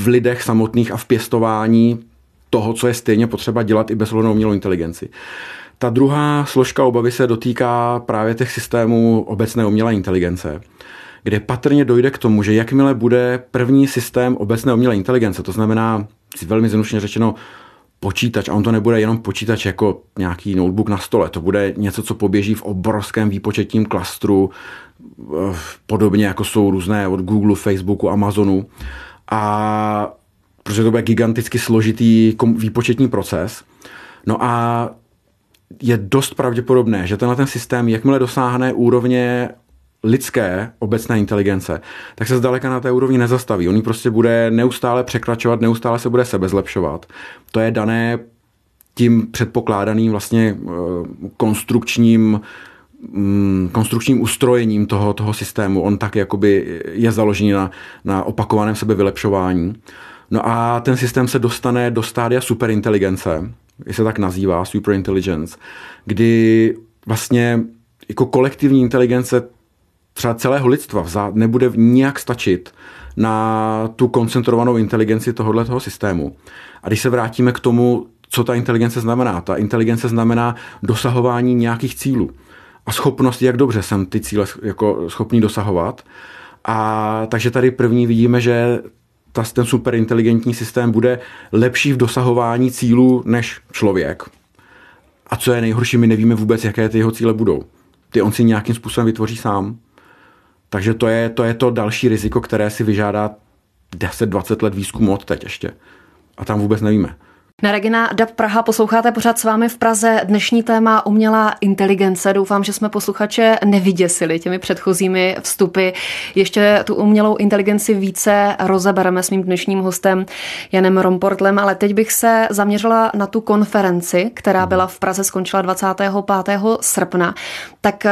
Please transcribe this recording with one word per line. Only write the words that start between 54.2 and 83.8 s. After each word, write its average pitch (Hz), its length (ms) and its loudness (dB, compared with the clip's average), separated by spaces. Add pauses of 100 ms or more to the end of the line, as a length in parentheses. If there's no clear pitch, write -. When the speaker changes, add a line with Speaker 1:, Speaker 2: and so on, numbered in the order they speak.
Speaker 1:
ustrojením 113 680 0
toho, 104 260 0
toho 107 220 -4
systému. 98 480 -2
On 101 160 0
tak 104 180 -4
jakoby 98 640 0 (120)
je 113 200 2
založený 104 400 2
na, 95 180 -2 (340)
na 95 200 -2
opakovaném 107 500 -2
sebevylepšování. 98 1000 0 (560)
No - 180 -2
a 117 320 0
ten 127 160 0
systém 123 320 0
se 135 100 -2
dostane 123 520 0
do 117 120 -2
stádia 120 380 -2
superinteligence, 104 1080 -2 (360)
i - 80 -10
se 110 100 0
tak 107 140 0
nazývá, 92 460 -2
superintelligence, 95 920 -4 (480)
kdy 113 720 4 (320)
vlastně 117 540 0 (480)
jako - 180 -2
kolektivní 135 540 2
inteligence 123 600 2 (720)
třeba 120 200 -2
celého 131 340 0
lidstva 123 340 0
vzá-, 95 320 -4
nebude 113 340 2
v-, 104 100 -2
nijak 127 400 4
stačit - 520 -2 (460)
na 110 800 -2
tu 123 120 2
koncentrovanou 120 680 0
inteligenci 110 560 0
tohodle 110 320 0
toho 123 160 -4
systému. 90 560 -6 (460)
A - 60 -10
když 110 120 0
se 131 100 -2
vrátíme 120 420 0
k - 80 -10
tomu, 120 460 2 (220)
co 120 160 -2
ta 120 100 0
inteligence 117 460 0
znamená, 117 400 0
ta 90 160 -4
inteligence 113 520 0
znamená 117 460 0 (280)
dosahování 123 720 0
nějakých 117 400 -2
cílů 127 360 -2 (560)
a 113 60 -4
schopnost, 127 500 0
jak 123 140 2
dobře 120 260 2